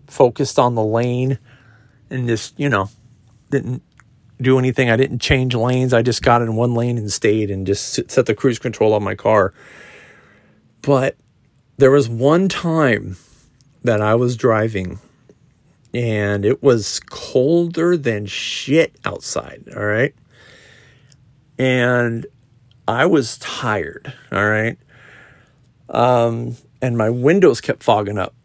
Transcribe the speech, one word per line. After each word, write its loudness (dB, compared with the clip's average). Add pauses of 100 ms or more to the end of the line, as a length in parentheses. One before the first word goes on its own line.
focused 0
on 2
the 0
lane 0 (720)
and -4
just, -4
you -2
know, 0 (600)
didn't -4 (580)
do 4
anything. 0
I 4
didn't 0
change 0
lanes. 0
I 4
just -2
got 4
in -2
one 0
lane -2
and -6
stayed 0
and -6
just -4
s-, -4
set 2
the 0
cruise -2
control 0
on 0
my -4
car. 2 (1300)
But 0 (600)
there 6
was 4
one 2
time 0 (640)
that 2
I 2
was 0
driving -2 (920)
and -2
it 0
was 2
colder 0
than -4
shit -2
outside, -8 (120)
all -6
right? -2 (1400)
And 0 (600)
I 2
was 0
tired, -6 (180)
all 0
right? -2 (1120)
Um, 0 (240)
and -2
my 0
windows 4
kept -6
fogging 0
up. -6 (100)